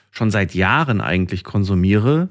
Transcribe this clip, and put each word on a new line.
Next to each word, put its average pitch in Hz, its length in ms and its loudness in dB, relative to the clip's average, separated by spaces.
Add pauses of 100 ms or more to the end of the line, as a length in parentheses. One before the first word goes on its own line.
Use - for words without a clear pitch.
(100)
schon 110 200 -2
seit 98 220 0
Jahren 110 480 0
eigentlich 87 420 -2
konsumiere, 104 880 0